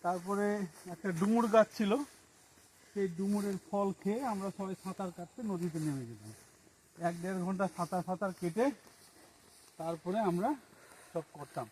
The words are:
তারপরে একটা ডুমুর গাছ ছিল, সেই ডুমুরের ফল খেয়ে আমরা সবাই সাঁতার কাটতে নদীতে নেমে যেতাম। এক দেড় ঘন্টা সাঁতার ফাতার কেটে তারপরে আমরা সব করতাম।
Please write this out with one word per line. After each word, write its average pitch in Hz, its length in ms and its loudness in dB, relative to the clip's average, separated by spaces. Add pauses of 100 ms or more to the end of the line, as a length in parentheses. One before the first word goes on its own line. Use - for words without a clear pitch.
তারপরে 185 420 2 (480)
একটা 190 160 -4 (100)
ডুমুর 226 340 4
গাছ 214 140 10 (100)
ছিল, 202 140 4 (1000)
সেই 196 160 0 (100)
ডুমুরের 202 400 0 (100)
ফল 202 200 0 (140)
খেয়ে 214 200 0 (100)
আমরা 196 260 -2
সবাই 190 260 -4
সাঁতার 190 340 -6
কাটতে 175 220 -12 (120)
নদীতে 170 340 -2
নেমে 135 240 -2
যেতাম। 107 220 -14 (760)
এক 170 140 0
দেড় 185 240 -2
ঘন্টা 190 200 0 (100)
সাঁতার 180 320 -2
ফাতার 185 320 -2
কেটে 180 260 2 (1120)
তারপরে 170 380 -2 (120)
আমরা 180 200 2 (640)
সব 160 140 -4 (120)
করতাম। 139 340 -8